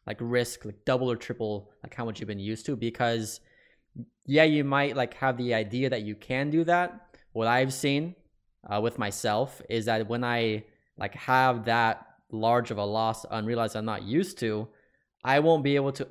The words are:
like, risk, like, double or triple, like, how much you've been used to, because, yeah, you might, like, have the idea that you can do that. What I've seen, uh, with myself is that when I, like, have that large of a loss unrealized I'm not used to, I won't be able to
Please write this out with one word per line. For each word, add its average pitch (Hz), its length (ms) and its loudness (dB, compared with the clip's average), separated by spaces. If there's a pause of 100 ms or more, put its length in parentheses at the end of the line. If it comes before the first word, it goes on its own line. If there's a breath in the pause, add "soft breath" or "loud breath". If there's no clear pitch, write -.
like, 107 120 -8
risk, 120 460 -2
like, 101 200 -14
double 127 260 2
or 120 40 0
triple, 107 560 -6 (120)
like, - 100 -16
how 117 120 -6
much 110 140 -8
you've 104 80 -10
been 101 120 -6
used 107 260 -6
to, - 100 -2
because, 117 640 -2 (840 soft breath)
yeah, 147 180 6
you 151 200 4
might, 139 320 0
like, 127 200 -2
have 131 220 0
the 123 160 -2
idea 113 360 0
that 120 120 -2
you 104 140 -8
can 131 340 -4
do 156 140 4
that. 175 540 0 (160 soft breath)
What 113 140 0
I've 131 260 2
seen, 147 420 -2 (520)
uh, 104 140 -2
with 117 160 -2
myself 110 720 -2
is 113 160 -2
that 110 220 0
when 120 160 -2
I, 113 420 0 (320 soft breath)
like, 101 160 -6
have 127 520 2
that 113 420 2 (240)
large 113 400 2
of 107 60 -6
a 101 80 0
loss 110 440 -2
unrealized 113 460 -2
I'm 110 100 -6
not 107 160 -4
used 143 380 -2
to, 110 280 -2 (560 soft breath)
I 135 160 4
won't 156 240 4
be 139 120 2
able 139 180 2
to 135 160 -8